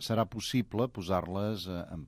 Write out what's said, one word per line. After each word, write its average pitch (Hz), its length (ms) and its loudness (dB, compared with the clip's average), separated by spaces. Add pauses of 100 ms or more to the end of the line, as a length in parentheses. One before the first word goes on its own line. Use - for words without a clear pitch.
serà 113 240 4
possible 117 640 0
posar-les, 95 800 0
eh, 87 140 -4 (100)
en 80 140 -6